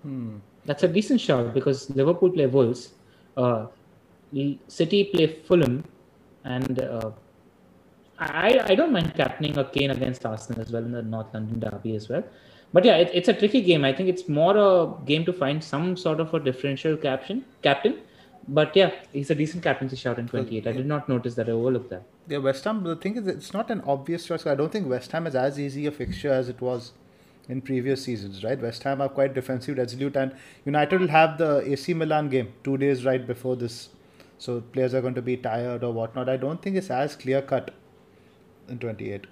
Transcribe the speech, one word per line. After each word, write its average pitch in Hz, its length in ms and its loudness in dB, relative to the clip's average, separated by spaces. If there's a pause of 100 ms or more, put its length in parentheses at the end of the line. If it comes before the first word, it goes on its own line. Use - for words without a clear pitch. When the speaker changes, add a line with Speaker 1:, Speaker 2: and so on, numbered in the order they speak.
Speaker 1:
Hmm. 123 340 -8 (280)
Speaker 2:
That's 147 180 -2
a 180 60 4
decent 208 320 2
shout 120 340 2
because 135 360 0
Liverpool 165 400 4
play 151 160 2
Wolves. 123 440 2 (460)
Uh, 120 300 2 (680)
L-, 139 180 -2 (120)
City 196 380 2
play 165 420 2
Fulham, 147 380 4 (600)
and, 127 360 -4
uh, 110 300 -6 (1080)
I, 202 460 2
I 190 100 4
don't 311 180 2
mind 175 220 0
captaining 147 440 -2
a 135 60 2
Kane 139 260 0
against 127 340 -4
Arsenal 113 380 -8
as 113 100 -8
well 117 120 -4
in 120 80 -6
the 120 100 -6
North 110 320 -6
London 110 260 -4
derby 110 340 -4
as 104 140 -8
well. 135 160 -2 (480)
But 180 120 6
yeah, 214 120 10
it, 175 180 6
it's 175 140 4
a 220 40 6
tricky 208 300 4
game. 165 220 6
I 135 80 4
think 185 160 0
it's 180 200 -2
more 160 280 4
a 185 480 4
game 151 220 2
to 180 60 0
find 151 300 -2
some 175 340 -2
sort 160 220 -2
of 160 160 -2
a 160 60 2
differential 139 560 -2
caption, 156 480 -4 (180)
captain. 151 380 2 (480)
But 151 260 2
yeah, 190 160 8 (220)
he's 139 180 -4
a 160 40 4
decent 156 280 -2
captaincy 135 340 -2
shout 120 220 -4
in 120 100 -6
twenty-eight. 113 380 -4
I 117 60 -2
did 127 140 -2
not 147 220 -2
notice 123 280 0
that. 113 120 -2
I 117 40 0
overlooked 123 380 0
that. 92 120 -10 (240)
Speaker 1:
Yeah, 147 120 -6
West 135 260 -2
Ham, 214 180 -2
the 165 140 -4
thing 196 200 -4
is, 214 120 -6
it's 147 240 -8
not 220 180 -4
an 214 160 -4
obvious 139 400 -4
choice. 165 200 -4
I 143 100 2
don't 151 160 0
think 196 160 -2
West 123 240 -2
Ham 165 140 -2
is 135 100 -4
as 139 240 0
easy 143 260 -4
a 147 60 -2
fixture 139 400 -4
as 127 160 0
it 123 120 -10
was 127 320 -6 (560)
in 131 140 -6
previous 131 400 0
seasons, 98 400 -8
right? 123 180 -2
West 117 220 -6
Ham 135 180 -2
are 135 80 0
quite 135 240 2
defensive, 131 460 -4
resolute, 127 380 -2
and 135 180 0 (300)
United 147 360 2
will 180 80 2
have 156 300 6
the 151 200 2 (120)
A 139 60 0
C 175 180 -4
Milan 156 340 0
game 127 240 0 (120)
two 139 120 0
days 135 280 0
right 131 220 0
before 123 300 -4
this. 117 340 -10 (480)
So 120 220 -6
players 127 320 -2
are 131 80 2
going 123 140 -2
to 123 80 -4
be 123 140 -2
tired 120 480 -4
or 120 80 -2
whatnot. 113 360 -4
I 131 80 0
don't 143 240 -4
think 196 160 -2
it's 185 140 -2
as 143 240 -2
clear-cut 131 560 -2 (960)
in 123 120 -10
twenty-eight. 104 520 -8